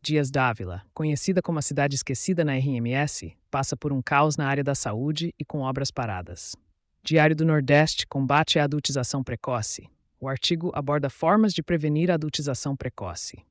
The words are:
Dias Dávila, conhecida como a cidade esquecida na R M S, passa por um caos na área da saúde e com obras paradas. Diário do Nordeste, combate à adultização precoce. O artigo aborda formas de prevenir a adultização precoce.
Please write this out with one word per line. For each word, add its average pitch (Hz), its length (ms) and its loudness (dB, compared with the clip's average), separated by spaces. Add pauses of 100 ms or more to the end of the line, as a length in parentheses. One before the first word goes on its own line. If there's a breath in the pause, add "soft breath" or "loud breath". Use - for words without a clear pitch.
Dias 147 260 2
Dávila, 113 540 -2 (100)
conhecida 160 480 0
como 170 160 -2
a 147 60 -2
cidade 143 320 0
esquecida 160 500 -2
na 139 100 0
R 131 200 0
M 117 180 -2
S, 139 420 -2 (140)
passa 135 260 -2
por 143 160 -4
um 131 120 -2
caos 151 340 4
na 143 100 0
área 139 160 0
da 139 120 0
saúde 147 640 -4
e 147 60 -8
com 147 180 -6
obras 135 280 -2
paradas. 98 680 -8 (480)
Diário 156 320 4
do 156 80 0
Nordeste, 151 640 4
combate 143 540 2
à 147 60 4
adultização 139 580 -2
precoce. - 680 -6 (300)
O 135 100 -6
artigo 165 460 -2
aborda 143 340 0
formas 202 460 4
de 156 80 -2
prevenir 156 480 2
a - 20 4
adultização 147 640 -2
precoce. - 720 -10